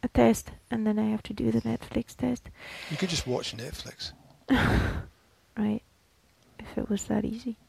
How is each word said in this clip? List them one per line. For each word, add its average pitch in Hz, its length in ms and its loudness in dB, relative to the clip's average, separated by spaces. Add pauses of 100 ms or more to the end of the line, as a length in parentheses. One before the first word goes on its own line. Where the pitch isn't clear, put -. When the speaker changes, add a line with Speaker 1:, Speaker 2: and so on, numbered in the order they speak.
Speaker 1:
a 247 60 -2
test, 226 420 6 (200)
and 220 160 0
then 214 120 2
I 214 120 2
have 214 140 -2
to - 80 -8
do 226 180 0
the 226 120 4
Netflix - 540 -4
test. 247 320 -2 (420)
Speaker 2:
You 156 60 -4
could 185 140 0
just - 160 -2
watch - 300 -2
Netflix. - 560 -12 (360)
Speaker 1:
<laughs> - 540 4 (540)
Right. 214 260 0 (760)
If - 180 -10
it - 140 -4
was 202 140 -2
that 214 200 0
easy. 233 320 -6 (120)